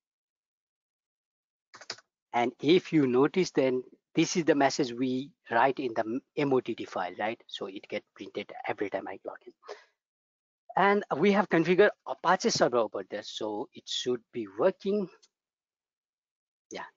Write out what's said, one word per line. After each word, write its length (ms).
And 180
if 320
you 140
notice, 420
then 320
this 220
is 100
the 80
message 400
we 380
write 300
in 160
the 240
M 160
O 60
T 160
T 100
file, 320
right? 300
So 180
it 240
get 140
printed 360
every 240
time 160
I 180
log 200
in. 80
And 280
we 160
have 180
configured 400
Apache 440
server 260
over 320
there, 140
so 500
it 140
should 340
be 140
working. 480
Yeah, 140